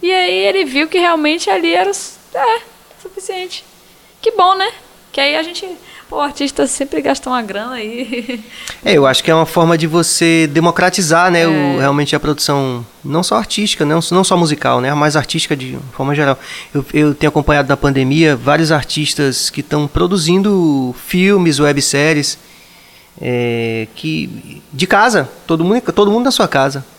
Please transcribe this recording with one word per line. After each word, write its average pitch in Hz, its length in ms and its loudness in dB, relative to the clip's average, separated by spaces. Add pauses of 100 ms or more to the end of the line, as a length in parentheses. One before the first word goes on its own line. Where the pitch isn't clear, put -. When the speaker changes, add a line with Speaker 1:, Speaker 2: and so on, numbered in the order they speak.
Speaker 1:
E 349 100 0
aí 370 220 0 (120)
ele 381 180 2
viu 277 240 -2
que 370 100 0
realmente 330 500 0
ali 339 260 0
era 359 140 2
o 403 40 -2
s-, - 220 -8 (200)
é, 453 260 0 (400)
suficiente. 370 640 -10 (560)
Que 440 120 0
bom, 370 240 4
né? 381 120 -2 (440)
Que - 80 -4
aí 285 160 0
a 320 60 -2
gente, 349 240 -10 (420)
pô, - 100 -8
o - 20 -2
artista 285 460 -2
sempre 277 360 -4
gasta 269 260 -2
uma 254 140 -2
grana 220 320 -8
aí. 240 720 -8
<laughs> - 80 -20 (280)
Speaker 2:
É, 208 120 0
eu 143 120 6
acho 131 160 2
que - 80 0
é 160 40 4
uma 160 100 4
forma 165 320 2
de 160 100 0
você 165 600 2
democratizar, 170 840 2
né, 170 160 4
o, 165 60 2
Speaker 1:
É. 143 280 0
Speaker 2:
realmente 143 360 0
a 139 40 0
produção, 139 640 -2 (180)
não 147 180 -2
só 185 140 -2
artística, 208 480 -2
não, 156 160 2 (100)
não 185 140 2
só 185 140 2
musical, 135 420 0
né, 135 140 -2
mas 147 220 2
artística - 380 -2
de 131 220 -10 (160)
forma 139 220 -4
geral. 139 240 0 (340)
Eu, 143 100 -2 (120)
eu 151 200 2
tenho 151 140 0
acompanhado 147 400 2
na 139 80 2
pandemia 139 600 2
vários 151 360 2
artistas 147 800 -2
que 156 120 -8
tão 151 240 -2
produzindo 175 1080 2 (120)
filmes, 180 540 2
webséries, 147 800 0 (840)
é, 117 720 -2
que, - 680 -8 (100)
de 147 140 -2
casa, 208 420 2 (180)
todo 165 180 0
mundo, 214 160 2 (120)
todo 208 180 4
mundo 233 140 2
na 269 60 2
sua 220 180 0
casa. 139 360 0 (140)